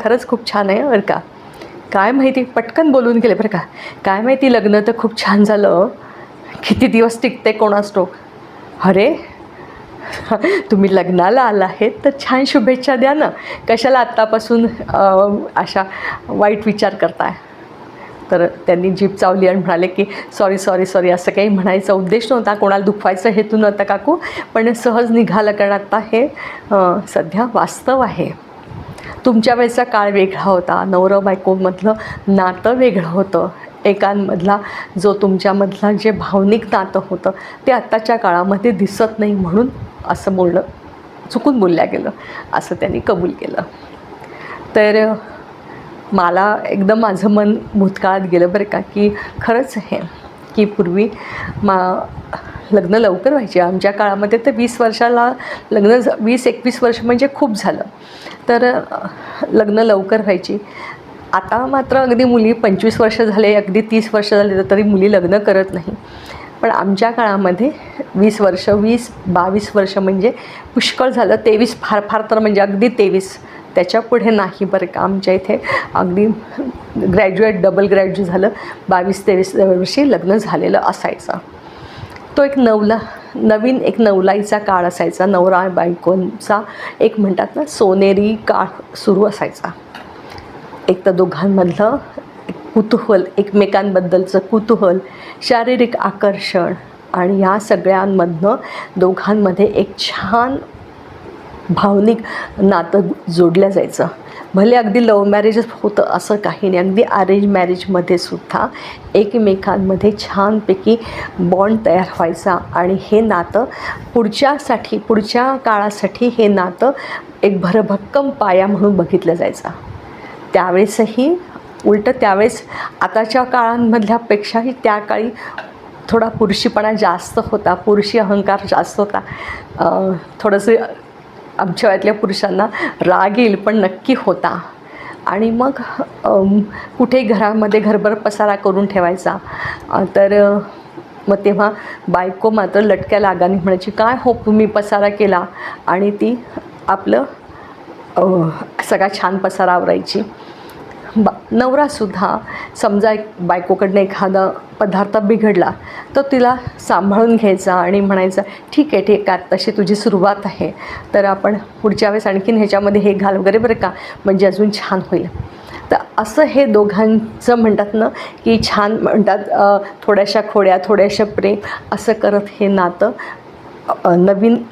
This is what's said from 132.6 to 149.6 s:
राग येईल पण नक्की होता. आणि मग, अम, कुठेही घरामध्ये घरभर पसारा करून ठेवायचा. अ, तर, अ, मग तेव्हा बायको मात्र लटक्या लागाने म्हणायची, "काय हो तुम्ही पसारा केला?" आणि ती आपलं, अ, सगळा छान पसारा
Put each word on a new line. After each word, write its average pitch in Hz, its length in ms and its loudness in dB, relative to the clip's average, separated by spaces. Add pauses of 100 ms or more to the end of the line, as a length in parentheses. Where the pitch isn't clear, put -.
राग 185 360 2
येईल 226 180 4
पण 214 220 0
नक्की 196 400 0
होता. 175 420 -2 (680)
आणि 220 240 0
मग, 247 200 0 (520)
अम, 196 360 4 (380)
कुठेही 254 280 2
घरामध्ये 214 540 0
घरभर 214 340 2
पसारा 214 420 0
करून 196 300 0
ठेवायचा. 185 520 -2 (520)
अ, - 140 0 (120)
तर, 202 300 4
अ, 202 140 2 (680)
मग 202 80 2 (100)
तेव्हा 202 260 2 (360)
बायको 185 420 -2
मात्र 202 320 2
लटक्या 202 380 2
लागाने 185 360 2
म्हणायची, 185 360 0
"काय 226 300 0
हो 240 120 2 (120)
तुम्ही 214 200 4
पसारा 208 440 0
केला?" 196 360 2 (420)
आणि 202 240 0
ती 220 320 -2 (440)
आपलं, 196 360 0 (920)
अ, 175 60 2 (680)
सगळा 190 200 2
छान 190 280 -2
पसारा 190 360 0